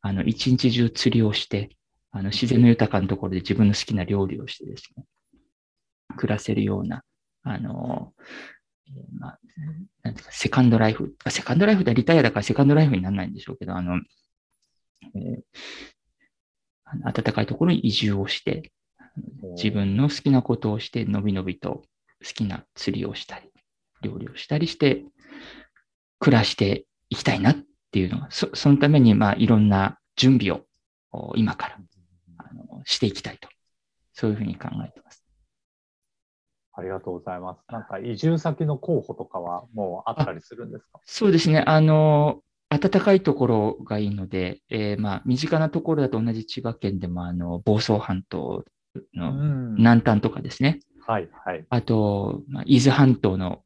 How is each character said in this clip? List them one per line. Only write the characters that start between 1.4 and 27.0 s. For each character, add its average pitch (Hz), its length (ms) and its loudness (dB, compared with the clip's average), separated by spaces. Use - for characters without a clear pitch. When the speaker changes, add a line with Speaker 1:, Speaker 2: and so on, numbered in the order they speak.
Speaker 1:
て、 104 220 -6
あ 101 120 -10
の、 98 100 -4
自 - 160 -2
然 120 140 4
の 120 60 10
豊 117 240 6
か 101 80 0
な 95 80 0
と 95 80 -2
こ 95 120 -8
ろ 92 60 -4
で 92 40 -2
自 90 160 -4
分 104 140 4
の 101 60 4
好 - 80 -2
き - 140 -4
な 92 80 -2
料 98 240 -2
理 - 140 -8
を - 60 -14
し - 100 -14
て - 80 -18
で - 100 -14
す - 220 -20
ね、 - 80 -18
暮 113 160 -2
ら 101 60 -2
せ 107 160 -4
る 104 80 0
よ 101 160 -2
う 90 80 -6
な、 - 160 -10
あ - 140 -8
の、 - 560 -8
え - 40 -20
ー、 - 280 -18
ま 131 100 -14
あ、 - 100 -20
な 117 100 -8
ん 110 40 -14
て - 60 -20
い - 20 -20
う - 20 -20
か、 - 60 -20
セ - 180 -6
カ 131 120 4
ン 127 80 8
ド 113 100 6
ラ 110 100 4
イ 107 40 0
フ、 - 300 -8
あ、 123 60 -4
セ - 140 -4
カ - 100 -4
ン 156 60 4
ド 196 60 6
ラ 214 80 4
イ - 20 6
フ 185 80 0
で 120 100 2
リ 117 100 2
タ 165 120 4
イ 160 40 8
ア 139 40 6
だ 113 80 4
か - 80 -2
ら 104 40 -4
セ 117 100 -2
カ 139 100 4
ン 139 40 8
ド 143 60 6
ラ 156 100 6
イ 156 40 6
フ 131 80 2
に 92 60 0
な 92 100 -4
ら 98 60 -2
な 95 80 -4
い - 40 -8
ん 98 40 -10
で 101 60 -14
し - 100 -16
ょ - 40 -12
う - 40 -14
け - 80 -14
ど、 92 100 -8
あ 90 60 -4
の、 90 200 -2
え - 20 -8
ー、 92 240 -10
あ - 120 -14
の、 - 160 -6
暖 110 220 -2
か 107 100 0
い - 20 0
と - 100 -6
こ - 100 0
ろ 180 60 4
に - 80 2
移 - 120 0
住 104 220 0
を 98 140 -4
し - 140 -8
て、 - 300 -6
Speaker 2:
お 92 80 -16
ー。 - 40 -14
Speaker 1:
自 95 180 -2
分 98 240 -2
の 135 140 2
好 143 140 -8
き 143 80 2
な 127 100 4
こ 120 160 0
と 107 140 -2
を 104 80 -4
し - 100 -12
て、 117 160 -6
の 101 160 -2
び 104 100 -2
の 95 120 -4
び 95 160 -8
と - 240 -8
好 - 80 -14
き - 100 -6
な 98 220 -6
釣 - 240 -6
り - 60 -4
を - 80 -8
し - 120 -14
た - 140 -16
り、 - 100 -20
料 - 160 -8
理 - 100 -12
を - 80 -18
し - 120 -16
た 147 100 -2
り 165 100 0
し - 100 -10
て、 139 280 2
暮 131 160 6
ら 110 80 6
し - 120 -2
て 101 300 0